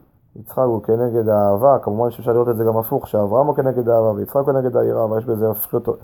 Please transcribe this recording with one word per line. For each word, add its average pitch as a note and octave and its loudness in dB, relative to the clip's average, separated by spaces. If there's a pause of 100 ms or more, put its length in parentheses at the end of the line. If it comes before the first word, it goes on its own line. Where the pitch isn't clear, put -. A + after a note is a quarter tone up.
(360)
יצחק - -10
הוא A#2+ 0
כנגד A#2 0
האהבה, G#2 4
כמובן A2+ -2
שאפשר A#2 -4
לראות A#2+ 2
את A#2 0
זה A2+ 0
גם A2+ 2
הפוך, A2+ -4
שאברהם G#2+ 2
הוא D3 0
כנגד B2+ 0
האהבה, A2+ 2
ויצחק G2+ -4
הוא C#3 0
כנגד C3 0
היראה, A#2 0
אבל A2 -2
יש A2+ -4
בזה A2 0
הפכות G#2+ -4 (160)